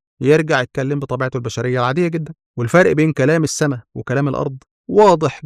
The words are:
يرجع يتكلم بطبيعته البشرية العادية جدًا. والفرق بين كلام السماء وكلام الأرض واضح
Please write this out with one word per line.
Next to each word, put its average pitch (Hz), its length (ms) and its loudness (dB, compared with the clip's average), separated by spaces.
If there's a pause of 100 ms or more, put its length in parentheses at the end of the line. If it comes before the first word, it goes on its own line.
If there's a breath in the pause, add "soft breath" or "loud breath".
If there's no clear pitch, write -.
(200)
يرجع 151 400 2
يتكلم 135 380 -4
بطبيعته 131 380 -6
البشرية 123 440 -4
العادية 143 280 0
جدًا. 160 260 -8 (240)
والفرق 170 340 4
بين 151 200 2
كلام 156 320 2
السماء 139 360 -2 (140)
وكلام 131 340 -4
الأرض 135 280 -6 (340)
واضح 180 560 4